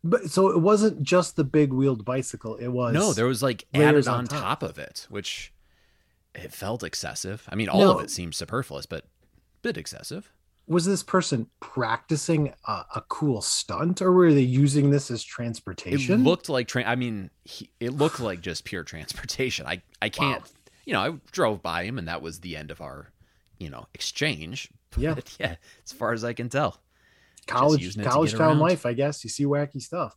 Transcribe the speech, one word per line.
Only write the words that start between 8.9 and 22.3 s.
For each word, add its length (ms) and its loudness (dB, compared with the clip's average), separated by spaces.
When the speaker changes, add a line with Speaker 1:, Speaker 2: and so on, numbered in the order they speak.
Speaker 2:
a 40 -20
bit 160 -4
excessive. 520 -14
Speaker 1:
Was 200 2
this 160 0
person 460 0
practicing 920 -2
a, 180 -6
a 120 -6
cool 340 0
stunt, 600 -2
or 100 4
were 200 8
they 80 8
using 500 4
this 200 2
as 120 -4
Speaker 2:
It 40 -12
Speaker 1:
transportation? 960 -2
Speaker 2:
looked 240 2
like 200 -2
tra-, 180 -2
I 80 0
mean, 360 -4
he, 260 -18
it 100 -4
looked 300 0
like 200 -4
just 240 -8
pure 180 -8
transportation. 840 -8
I, 160 -6
I 80 -2
can't, 340 -2
Speaker 1:
Wow. 60 -20
Speaker 2:
you 100 -6
know, 60 2
I 140 -2
drove 300 0
by 220 -4
him, 140 -6
and 100 -8
that 140 -8
was 180 -12